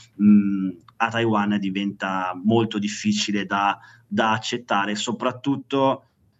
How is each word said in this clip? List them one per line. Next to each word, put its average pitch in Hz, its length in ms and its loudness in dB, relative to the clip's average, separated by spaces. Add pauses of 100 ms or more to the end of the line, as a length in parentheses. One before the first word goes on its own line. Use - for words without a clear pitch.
(140)
mh, 101 540 4 (300)
a 113 100 0
Taiwan 107 500 0
diventa 95 800 -4
molto 110 380 2
difficile 104 680 -2
da, 98 300 0 (300)
da 110 260 0
accettare, 107 640 -2
soprattutto 127 1080 -2 (360)